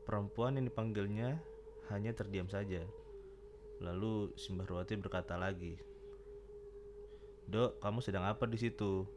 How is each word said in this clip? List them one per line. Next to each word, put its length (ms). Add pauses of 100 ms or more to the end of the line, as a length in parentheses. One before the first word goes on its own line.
Perempuan 500
yang 120
dipanggilnya 760 (460)
hanya 260
terdiam 320
saja. 400 (920)
Lalu 540
Simbah 320
Ruwati 300
berkata 400
lagi, 400 (1700)
"Dok, 320
kamu 220
sedang 240
apa 220
di 120
situ? 460 (140)